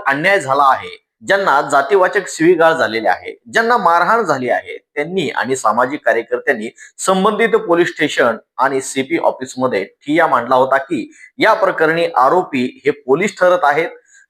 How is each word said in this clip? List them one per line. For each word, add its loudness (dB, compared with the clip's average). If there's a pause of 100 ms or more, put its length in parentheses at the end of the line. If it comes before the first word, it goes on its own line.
अन्याय 0
झाला 0
आहे, -2 (220)
ज्यांना 2
जातीवाचक 0
शिवीगाळ 4
झालेले -2
आहे, -6 (140)
ज्यांना 2
मारहाण 2
झाली -2
आहे, -4 (180)
त्यांनी -4
आणि -4
सामाजिक -2
कार्यकर्त्यांनी -2 (280)
संबंधित 0
पोलीस 2
स्टेशन 0 (200)
आणि 0
सीपी -4
ऑफिसमध्ये -2
ठिय्या -2
मांडला 0
होता 2
की -6 (240)
या 2
प्रकरणी 0
आरोपी 0
हे 4
पोलीस -2
ठरत 4
आहेत, 0 (400)